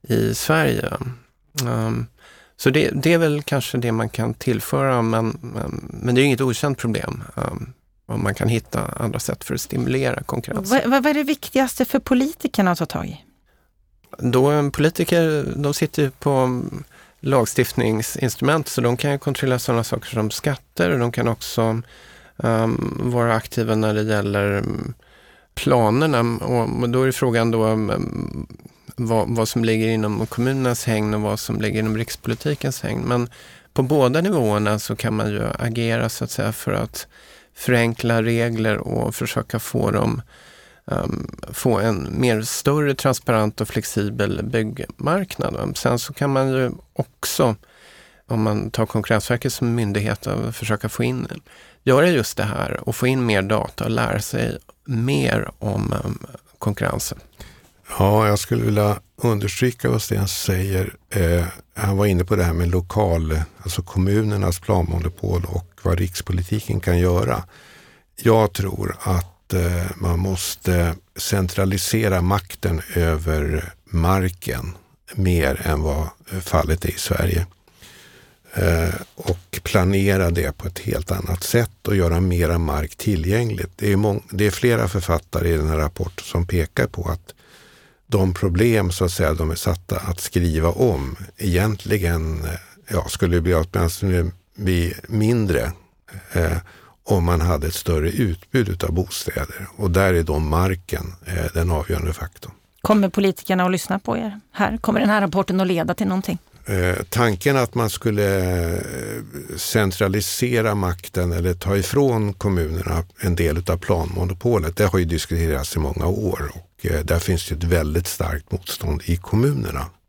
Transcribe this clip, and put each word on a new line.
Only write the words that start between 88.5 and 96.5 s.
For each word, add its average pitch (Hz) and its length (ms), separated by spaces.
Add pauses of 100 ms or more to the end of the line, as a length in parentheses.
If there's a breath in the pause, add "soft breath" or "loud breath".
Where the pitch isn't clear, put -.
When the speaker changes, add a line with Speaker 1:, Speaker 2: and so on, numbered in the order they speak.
Speaker 3:
så 92 120
att 87 80
säga, 80 220
de 80 160
är 82 40
satta - 420
att 92 240
skriva 82 480
om 82 480 (200)
egentligen, 90 1080
eh, 80 60 (380)
ja, 95 200
skulle 87 320
bli, 87 140
åtminstone 87 760 (260)
bli 90 380 (140)
mindre, 107 640 (600)
eh, 82 240 (480 loud breath)